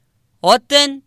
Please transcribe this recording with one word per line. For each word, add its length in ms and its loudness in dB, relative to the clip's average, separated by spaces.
ઓતેન 640 -2